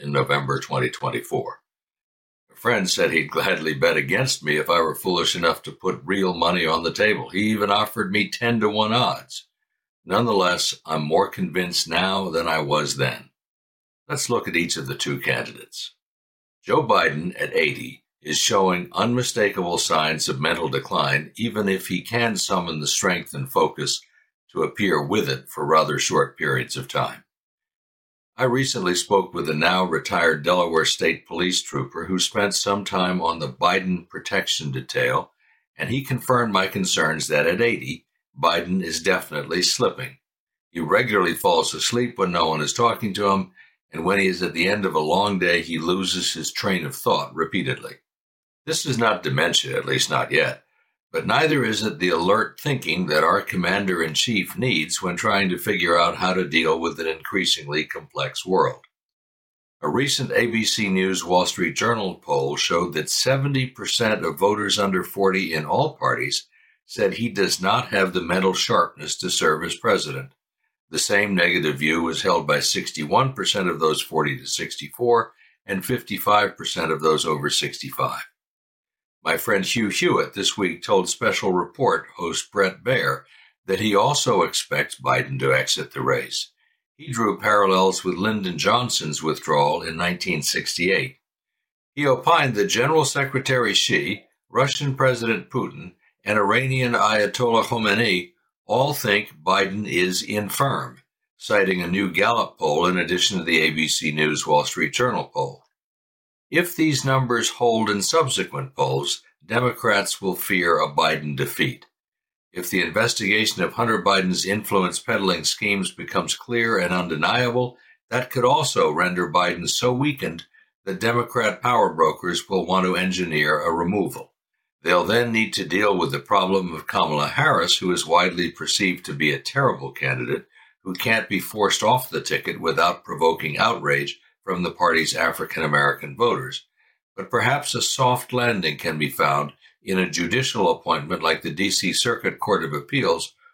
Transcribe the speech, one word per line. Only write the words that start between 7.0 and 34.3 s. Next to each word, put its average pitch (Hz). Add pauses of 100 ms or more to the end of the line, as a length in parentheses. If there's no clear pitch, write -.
He 104
even 104
offered 104
me 101
ten-to-one 107
odds. - (600)
Nonetheless, 95 (100)
I'm 78
more 85
convinced 87
now 95
than 80
I 78
was 73
then. 65 (800)
Let's 143
look 117
at 87
each 85
of 71
the 65
two -
candidates. - (680)
Joe 139
Biden, 87
at 73
eighty, 65 (180)
is 73
showing 92
unmistakable 101
signs 78
of 67
mental 82
decline, 71
even 107
if 95
he 90
can 117
summon 87
the 73
strength 87
and 67
focus - (500)
to 82
appear 80
with 73
it 65
for 76
rather 76
short 71
periods 67
of 65
time. - (1120)
I 123
recently 123
spoke 92
with 82
the 78
now 90
retired 80
Delaware 85
State -
Police 90
trooper 76
who 90
spent 101
some 101
time 92
on 82
the 73
Biden 90
protection 80